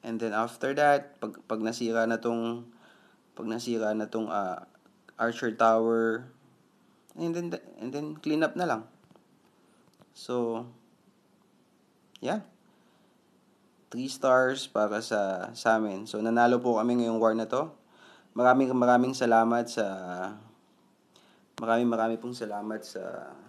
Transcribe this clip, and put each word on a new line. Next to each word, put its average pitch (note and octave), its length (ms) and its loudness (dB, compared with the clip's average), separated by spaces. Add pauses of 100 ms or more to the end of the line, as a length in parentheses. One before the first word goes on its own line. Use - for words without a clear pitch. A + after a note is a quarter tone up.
And A2+ 160 -8
then, A2+ 160 -4
after A#2+ 400 -2
that, C#3+ 480 2
pag, A2 240 -8
pag A2 160 -4
nasira A2+ 480 0
na A#2 80 0
tong, A#2 480 -4 (720)
pag - 80 -10
nasira A2+ 480 -2
na G#2+ 160 -4
tong, A2 240 -4
ah, F#2+ 320 -4 (560)
archer A#2 320 -2
tower, A2+ 720 4 (880)
and E3 240 -4
then, F3 160 -6 (240)
and B2+ 160 -10
then, D3+ 240 -8
clean D3+ 240 -2
up E3 160 0
na F3 80 -2
lang. A#2 160 -2 (1400)
So, A#2+ 480 -4 (1600)
yeah. G3 160 -2 (1500)
Three C3 160 -6
stars C3 560 2
para G#2+ 400 0
sa, G2 480 -2
sa A2+ 240 2
amin. G#2+ 320 -4
So, - 160 -8
nanalo A#2+ 320 4
po A#2+ 240 2
kami A#2+ 160 0
ngayong A#2 240 0
war A2+ 160 4
na A2+ 80 -2
to. C#3+ 240 -4 (640)
Maraming, B2+ 400 4
maraming B2 400 4
salamat A#2 560 4
sa, A2 160 -2 (1800)
maraming, A#2 240 4
maraming A2+ 320 2
pong B2 160 -10
salamat G#2+ 480 -8
sa - 480 -12 (200)